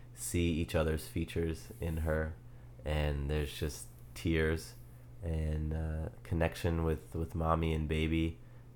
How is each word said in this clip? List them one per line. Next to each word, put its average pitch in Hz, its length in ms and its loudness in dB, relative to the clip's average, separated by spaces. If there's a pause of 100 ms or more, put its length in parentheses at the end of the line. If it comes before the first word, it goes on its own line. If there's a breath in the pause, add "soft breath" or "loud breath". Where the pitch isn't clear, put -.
(140 loud breath)
see 85 380 2
each 82 220 0
other's 78 320 2
features 82 640 -2 (120)
in 82 180 -2
her. 80 360 2 (500 loud breath)
And 73 460 2
there's 73 220 0
just - 340 -4 (280)
tears 80 580 2 (500 loud breath)
and, 78 520 0
uh, 80 340 -2 (160)
connection 82 600 2
with, 78 300 0
with 82 200 -2
mommy 82 400 4
and 78 140 2
baby. 80 500 2 (380 loud breath)